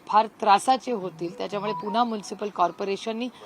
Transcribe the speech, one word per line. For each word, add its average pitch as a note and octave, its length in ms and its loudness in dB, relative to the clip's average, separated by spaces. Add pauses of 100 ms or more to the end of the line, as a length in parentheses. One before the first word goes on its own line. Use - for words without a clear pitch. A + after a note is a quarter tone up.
फार A3 200 4
त्रासाचे A3 680 2
होतील. F3 460 -6
त्याच्यामुळे G3 340 -4
पुणा G#3 320 0
म्युनिसिपल G#3+ 440 -4
कॉर्पोरेशननी G3 800 -2 (180)